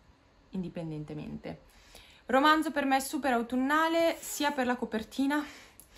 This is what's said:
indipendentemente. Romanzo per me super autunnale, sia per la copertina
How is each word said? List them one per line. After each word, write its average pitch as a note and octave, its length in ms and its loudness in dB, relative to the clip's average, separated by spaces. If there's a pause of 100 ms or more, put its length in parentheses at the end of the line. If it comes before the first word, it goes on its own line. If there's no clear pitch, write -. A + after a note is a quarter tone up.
(520)
indipendentemente. D3+ 1120 -8 (640)
Romanzo D4+ 420 6
per C#4+ 120 -2
me C4+ 160 2
super C4+ 320 -2
autunnale, D4+ 880 2
sia - 320 -2
per C4+ 140 -2
la B3 100 0
copertina C4 640 -2 (560)